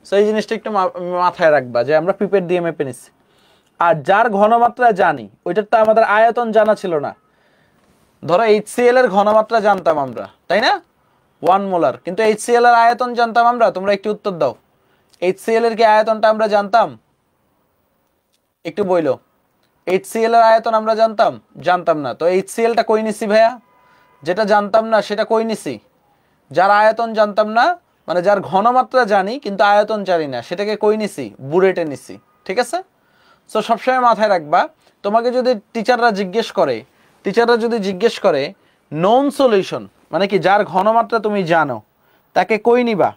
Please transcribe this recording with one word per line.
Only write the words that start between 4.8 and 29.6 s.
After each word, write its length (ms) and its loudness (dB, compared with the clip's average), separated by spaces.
জানি, 260 0
ওইটার 240 -2
তো 140 2
আমাদের 200 4
আয়তন 300 2
জানা 260 4
ছিল 100 -4
না। 60 -8
ধরো 160 2
এইচসিএল 460 0
এর 60 2
ঘনমাত্রা 420 2
জানতাম 280 0
আমরা, 180 -12
তাই 180 0
না? 60 2
ওয়ান 260 2
মোলার। 240 0
কিন্তু 160 -8
এইচসিএল 400 0
এর 140 4
আয়তন 340 0
জানতাম 340 0
আমরা? 140 2
তোমরা 200 -2
একটু 180 -8
উত্তর 260 -8
দাও। 120 0
এইচসিএল 420 -2
এর 100 -2
কি 60 2
আয়তনটা 380 0
আমরা 220 0
জানতাম? 340 0
একটু 220 -6
বইলো। 240 2
এইচসিএল 460 -2
এর 120 6
আয়তন 300 2
আমরা 200 -2
জানতাম? 320 0
জানতাম 380 0
না। 60 -4
তো 40 -4
এইচসিএল 420 -2
টা 120 0
কই 160 2
নিছি 260 -6
ভাইয়া? 180 4
যেটা 260 -2
জানতাম 400 2
না 60 4
সেটা 240 -4
কই 180 0
নিছি? 240 -8
যার 140 4
আয়তন 280 2
জানতাম 300 0
না, 60 4
মানে 180 -2
যার 120 4
ঘনমাত্রা 520 2
জানি 220 0
কিন্তু 180 -4